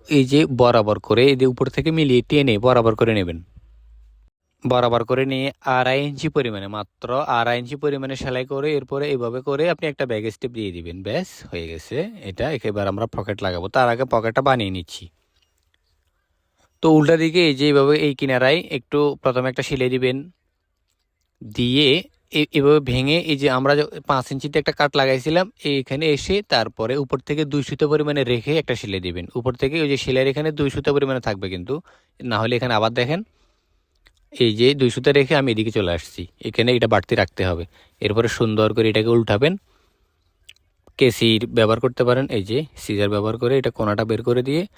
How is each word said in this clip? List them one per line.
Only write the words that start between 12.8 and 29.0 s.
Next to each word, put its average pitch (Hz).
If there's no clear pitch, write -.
আমরা 101
পকেট 104
লাগাবো, 90
তার 127
আগে 120
পকেটটা 113
বানিয়ে 123
নিচ্ছি। 90
তো 160
উল্টা 156
দিকে 165
এই 143
যে 135
এইভাবে 143
এই 151
কিনারায় 135
একটু 143
প্রথমে 127
একটা 127
সেলাই 127
দিবেন, 127
দিয়ে 135
এ-, 151
এভাবে 147
ভেঙে 131
এই 160
যে 139
আমরা 135
যে 147
পাঁচ 135
ইঞ্চিতে 143
একটা 151
কাট 147
লাগাইছিলাম 147
এইখানে 139
এসে 160
তারপরে 113
উপর 139
থেকে 151
দুই 143
সুতো 147
পরিমাণে 147
রেখে 123
একটা 131
সেলাই 98
দিবেন। 87